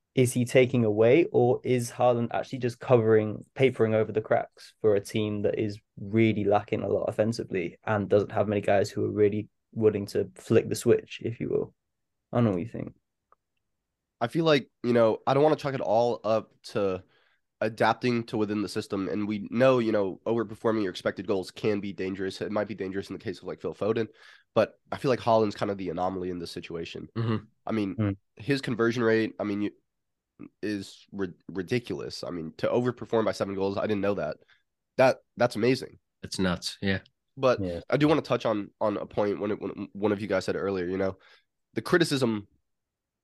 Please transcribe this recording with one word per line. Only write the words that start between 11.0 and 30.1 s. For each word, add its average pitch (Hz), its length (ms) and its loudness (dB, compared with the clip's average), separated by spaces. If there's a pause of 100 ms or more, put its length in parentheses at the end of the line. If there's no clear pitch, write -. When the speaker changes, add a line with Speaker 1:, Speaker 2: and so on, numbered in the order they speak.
Speaker 1:
if 117 160 -6
you - 80 -4
will? - 260 -2 (600)
I 120 40 0
don't 120 60 4
know 107 80 4
what 90 80 -2
you 82 80 -6
think. 85 260 -10 (1300)
Speaker 2:
I 120 80 -2
feel 165 160 -2
like, 147 260 4 (140)
you 120 80 0
know, 113 340 4
I 127 80 2
don't 139 100 4
wanna 156 120 4
chalk 135 200 -4
it 123 60 -6
all 117 440 0
up 107 260 0 (200)
to 95 300 -2 (600)
adapting 113 640 0
to - 120 -6
within 104 240 -2
the 92 60 -4
system. 98 400 -6
And 101 180 -4
we 104 240 -6
know, 127 300 4
you 110 140 0
know, 98 340 -2
overperforming 110 540 -2
your 95 100 -2
expected 101 340 -6
goals 95 260 -4
can 107 280 -2
be 98 140 -8
dangerous. 95 480 -6
It 92 100 -6
might 104 160 -2
be 107 80 -10
dangerous 95 340 -8
in 98 40 -10
the 87 100 -12
case 95 140 -8
of, - 80 -20
like, 80 160 -10
Phil 82 120 -6
Foden, 110 340 -2 (480)
but 107 180 2 (180)
I 98 60 -6
feel 110 120 -2
like 117 120 0
Haaland's 110 340 2
kind 104 160 -4
of 101 60 -4
the 92 120 -6
anomaly 92 420 -4
in 87 80 -8
this 82 120 -10
situation. 85 560 -12 (100)
Speaker 3:
Mm-hmm. 113 200 -2 (280)
Speaker 2:
I - 60 -6
mean, 104 240 -2
Speaker 1:
Mm. 104 220 0 (180)
Speaker 2:
his 135 240 -4
conversion 117 440 -2
rate, 110 360 2
I 101 60 -4
mean, 104 160 -4
you, 101 100 -2 (920)